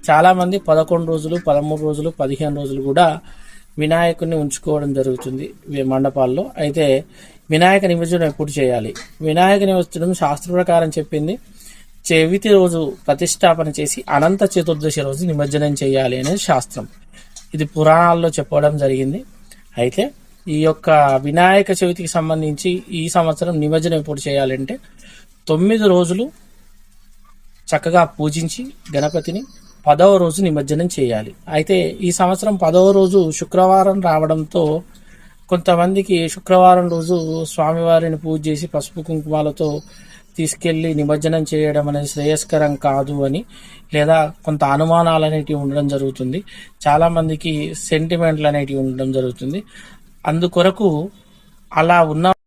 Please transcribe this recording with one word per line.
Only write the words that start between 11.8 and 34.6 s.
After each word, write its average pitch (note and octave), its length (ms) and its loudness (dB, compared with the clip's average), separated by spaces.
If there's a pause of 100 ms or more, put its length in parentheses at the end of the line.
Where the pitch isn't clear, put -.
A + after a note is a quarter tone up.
చవితి E3+ 360 2
రోజు F3 440 2 (140)
ప్రతిష్టాపన D#3+ 720 0
చేసి - 300 -6
అనంత E3+ 340 2
చతుర్దశి D#3 580 -2
రోజు C#3 240 -4
నిమజ్జనం D3 480 -2
చేయాలి C3+ 460 -2
అనేది D3+ 180 -2
శాస్త్రం. B2+ 500 -4 (680)
ఇది D#3 120 -2
పురాణాల్లో E3 640 4
చెప్పడం D3+ 480 0
జరిగింది. C3+ 460 -2 (540)
అయితే F#3 340 -2 (360)
ఈ D3+ 140 -2
యొక్క D#3 280 0 (340)
వినాయక F3+ 480 4 (120)
చవితికి F3 240 -2
సంబంధించి D#3+ 840 -2
ఈ E3 180 -4
సంవత్సరం E3 500 -2
నిమజ్జనం D#3+ 400 0
ఎప్పుడు D3 300 -8
చేయాలంటే, C3+ 500 -2 (680)
తొమ్మిది G3+ 400 2
రోజులు F3+ 420 2 (1400)
చక్కగా E3 360 2
పూజించి D#3+ 600 -4 (300)
గణపతిని E3+ 480 -4 (440)
పదవ F3 300 6
రోజు F3 240 2
నిమజ్జనం D3+ 480 0 (100)
చేయాలి. A2+ 340 -2 (140)
అయితే D#3+ 540 0
ఈ F3+ 100 0
సంవత్సరం F#3+ 440 0
పదవ F3+ 360 4
రోజు F#3+ 400 4
శుక్రవారం F#3+ 680 2
రావడంతో, D#3 840 0 (680)